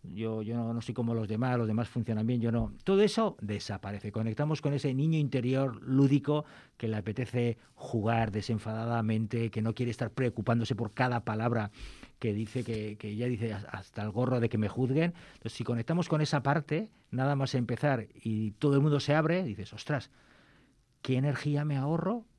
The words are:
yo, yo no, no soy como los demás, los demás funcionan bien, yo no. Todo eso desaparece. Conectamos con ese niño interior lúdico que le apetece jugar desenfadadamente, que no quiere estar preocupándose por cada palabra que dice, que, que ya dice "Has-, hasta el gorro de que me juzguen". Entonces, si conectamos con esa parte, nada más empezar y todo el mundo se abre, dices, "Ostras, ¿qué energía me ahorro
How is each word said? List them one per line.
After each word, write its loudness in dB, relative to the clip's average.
yo, -4
yo -4
no, -2
no -2
soy -6
como 0
los 0
demás, 0
los 2
demás 0
funcionan -2
bien, 2
yo 2
no. 0
Todo 4
eso 2
desaparece. -6
Conectamos 0
con 0
ese 0
niño 2
interior 0
lúdico 4
que -2
le 0
apetece 0
jugar 0
desenfadadamente, 0
que -2
no 0
quiere -2
estar -4
preocupándose 0
por -4
cada 0
palabra 0
que 0
dice, -4
que, -6
que -8
ya -2
dice -2
"Has-, -8
hasta -8
el -2
gorro 2
de 4
que 0
me 2
juzguen". 2
Entonces, -10
si -6
conectamos 0
con 2
esa 2
parte, 0
nada 0
más 0
empezar 0
y -2
todo 2
el 6
mundo 4
se 2
abre, 4
dices, -6
"Ostras, -6
¿qué 0
energía 0
me 0
ahorro 0